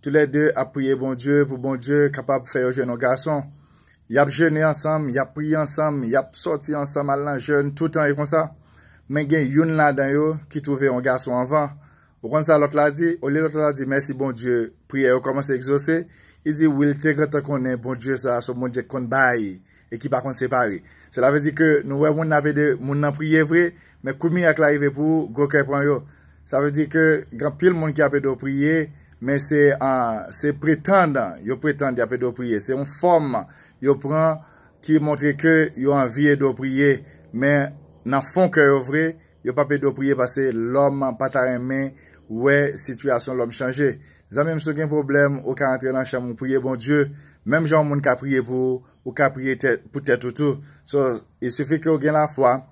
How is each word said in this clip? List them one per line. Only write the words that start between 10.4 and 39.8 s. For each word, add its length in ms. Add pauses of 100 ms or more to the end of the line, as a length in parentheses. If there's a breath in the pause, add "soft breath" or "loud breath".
ki 140
twouve 260
yon 140
gason 320
anvan 340 (520 soft breath)
ou 100
konn 140
sa. 120
Lòt 160
la 160
di: 320
"Olye 180
de 80
lòt 120
la 120
di 140
mèsi 320
Bondye!" 520 (180)
Priyè 260
yo 100
kòmanse 300
egzose. 480 (420 soft breath)
Li 80
di: 140
"Wi, 260
l 80
te 140
gentan 280
konnen 380
Bondye. 360
Sa 260
se 100
yon 80
Bondye 220
k 60
konn 200
bay, 480 (340 soft breath)
e 80
ki 100
pa 160
konn 100
separe." 480 (340 soft breath)
Se 80
la 80
vle 80
di 160
ke 320
nou 160
wè 80
moun 160
nan 140
ap 80
ede 260
moun 240
nan 160
priye, 320
vre. 220 (340 soft breath)
Men, 160
kou 80
mirak 320
la 140
rive, 180
pou 300
ou 100
gwo 160
kè, 160
pran 220
yo. 160 (420 soft breath)
Sa 160
vle 160
di 160
ke 120 (280)
gen 160
anpil 240
moun 240
ki 80
ap 140
ede 100
w 80
priye. 380 (500 loud breath)
Men, 160
se 300 (100)
an, 480
se 320
pretandan. 840
Yo 160
pretand 340
y 80
ap 80
ede 160
w 80
priye. 240
Se 140
yon 100 (140)
fòm. 340 (480 soft breath)
Yo 220
pran 400 (420 loud breath)
ki 160
montre 400
ke 140 (260)
yo 160
anvi 380
ede 100
w 140
priye. 320 (420 loud breath)
Men, 400 (320)
nan 300
fon 180
kè 160
yo, 160
vre, 220 (400 soft breath)
yo 100
p 80
ap 80
ede 160